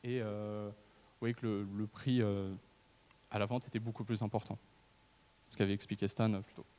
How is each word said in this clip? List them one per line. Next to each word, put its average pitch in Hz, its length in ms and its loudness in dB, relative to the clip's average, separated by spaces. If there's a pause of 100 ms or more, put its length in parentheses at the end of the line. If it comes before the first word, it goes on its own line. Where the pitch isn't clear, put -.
Et, 123 180 0
euh, 104 480 -4
vous - 500 -20
voyez 117 140 2
que 120 140 -2
le, 101 280 0
le 107 120 0
prix, 127 340 2
euh, 98 320 2 (760)
à 104 80 -2
la 101 80 4
vente 123 200 -2
était 113 120 -2
beaucoup 113 240 -4
plus 107 180 0
important, 110 380 -2 (920)
ce - 80 -16
qu'avait 98 160 4
expliqué 101 340 -2
Stan, 110 240 4
euh, 98 100 0
plus - 120 -12
tôt. - 120 -14 (140)